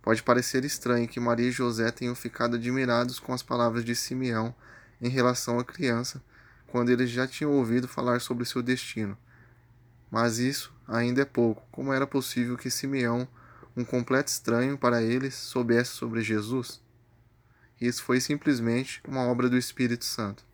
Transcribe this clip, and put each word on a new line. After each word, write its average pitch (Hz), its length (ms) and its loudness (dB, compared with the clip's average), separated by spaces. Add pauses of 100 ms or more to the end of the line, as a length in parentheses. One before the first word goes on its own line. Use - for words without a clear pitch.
Pode 113 200 4
parecer 127 420 2
estranho 120 420 0
que 120 140 -8
Maria 120 280 2
e 123 40 0
José 117 400 0
tenham 120 220 -6
ficado 120 420 -2
admirados 123 640 0
com - 120 -8
as 127 100 -4
palavras 120 420 0
de 120 100 -4
Simeão 120 580 -2 (480)
em 120 80 -2
relação 123 520 2
à 123 40 -4
criança, 123 560 -2 (460)
quando 123 240 0
eles 123 200 4
já 127 180 -2
tinham 147 240 -2
ouvido 123 340 2
falar 120 340 0
sobre 120 240 -4
seu 123 180 -4
destino. 113 540 -4 (920)
Mas 113 280 2
isso 131 360 -4 (140)
ainda 120 340 2
é - 20 4
pouco. 117 460 2
Como 135 220 -4
era 135 140 2
possível 123 500 -2
que 123 140 -8
Simeão, 127 580 -2 (480)
um 123 80 -2
completo 131 460 0
estranho 123 460 0
para 120 260 2
eles, 127 320 0
soubesse 120 560 2
sobre 113 320 -4
Jesus? 110 600 -2 (1000)
Isso 120 220 0
foi 127 180 2
simplesmente 131 840 0
uma 131 160 -2
obra 123 260 2
do 127 100 4
Espírito 120 460 -2
Santo. 104 500 -6